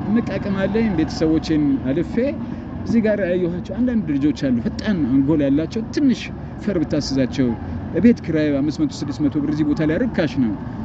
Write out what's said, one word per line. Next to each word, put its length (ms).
እምቅ 300
አቅም 260
አለኝ። 360
ቤተሰቦቼን 680
አልፌ 280
እዚህ 200
ጋር 200
ያየኋቸው 540
አንዳንድ 340
ልጆች 320
አሉ፣ 200
ፈጣን 440
አንጎል 360
ያላቸው። 480
ትንሽ 320
ፈር 180
ብታስዛቸው 720
ቤት 240
ኪራይ 340
አምስት 260
መቶ 140
ስድስት 260
መቶ 160
ብር 140
እዚህ 160
ቦታ 180
ላይ 160
ርካሽ 380
ነው 160